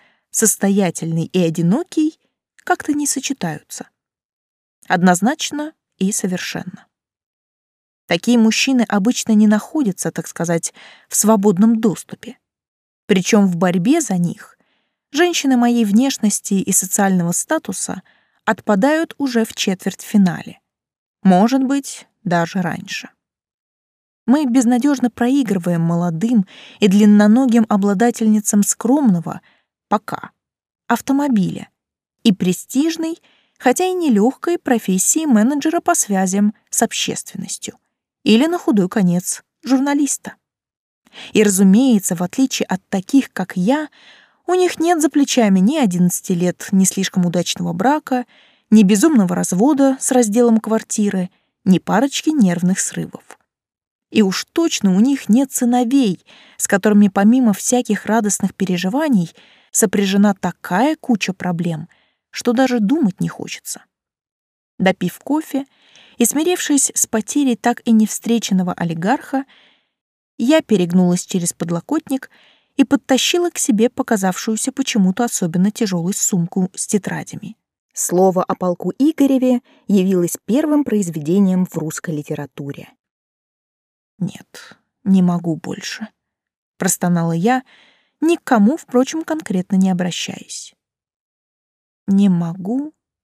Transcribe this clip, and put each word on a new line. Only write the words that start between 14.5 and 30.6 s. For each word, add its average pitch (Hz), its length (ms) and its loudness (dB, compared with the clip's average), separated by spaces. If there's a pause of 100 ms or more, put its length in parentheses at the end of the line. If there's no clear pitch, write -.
женщины 294 440 0
моей 240 280 2
внешности 214 720 0
и 190 180 -2
социального 185 600 0
статуса 190 720 -6 (420)
отпадают 262 760 0
уже 240 260 0
в - 100 -8
четвертьфинале. - 1080 -2 (600)
Может 220 400 4
быть, 269 440 -4 (180)
даже 170 360 -2
раньше. - 500 -8 (1160)
Мы 285 200 2
безнадежно 247 640 0
проигрываем 196 720 -2
молодым 175 640 0 (340)
и 208 80 4
длинноногим 214 800 6
обладательницам 208 920 2
скромного, 202 800 0 (480)
пока, - 440 -6 (560)